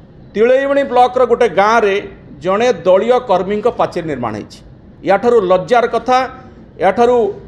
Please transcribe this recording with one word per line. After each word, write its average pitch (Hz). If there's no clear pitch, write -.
ତିଳେଇବଣୀ 269
ବ୍ଲକର 247
ଗୋଟେ 233
ଗାଁରେ 202
ଜଣେ 196
ଦଳୀୟ 208
କର୍ମୀଙ୍କ 202
ପାଚେରୀ 170
ନିର୍ମାଣ 120
ହେଇଛି। -
ୟାଠାରୁ 196
ଲଜ୍ଜାର 185
କଥା, 233
ୟାଠାରୁ 233